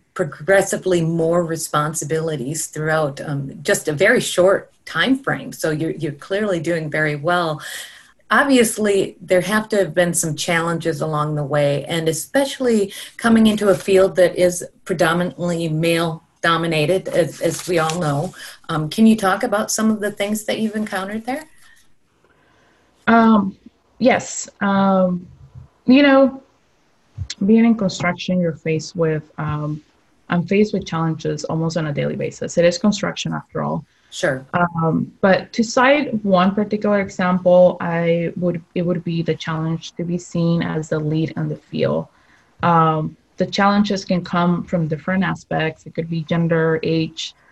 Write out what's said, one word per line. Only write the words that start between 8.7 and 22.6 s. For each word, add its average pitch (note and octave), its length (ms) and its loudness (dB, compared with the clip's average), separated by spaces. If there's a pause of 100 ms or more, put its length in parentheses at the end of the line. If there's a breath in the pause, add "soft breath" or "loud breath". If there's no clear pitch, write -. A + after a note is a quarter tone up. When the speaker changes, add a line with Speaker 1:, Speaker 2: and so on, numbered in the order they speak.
Speaker 1:
there F3+ 200 2
have G#3 300 -2
to G#3+ 60 0
have E3+ 180 0
been F3 180 2
some D#3 240 -2
challenges E3 640 -2
along D3+ 360 -2
the D3 80 -4
way, C#3+ 400 0
and D#3+ 240 -2
especially A#3 840 0 (240 loud breath)
coming A3+ 300 4
into G#3 220 2
a F#3 60 6
field F#3+ 420 2
that F3 200 4
is F3+ 300 0 (180)
predominantly E3+ 840 -2
male E3 540 0 (200)
dominated, E3 680 0
as, D#3 320 0
as - 260 -4
we F3 120 0
all D#3+ 200 0
know. D#3 360 -2 (340 loud breath)
Um, D#3 220 -4
can A3 160 4
you A3 100 8
talk G3+ 260 0
about G#3+ 280 -2
some A3 200 0
of G#3 100 -2
the G3+ 100 -4
things G#3 340 -4
that - 140 -4
you've G#3+ 180 -4
encountered G#3 480 -6
there? C#4 200 -6 (1600 soft breath)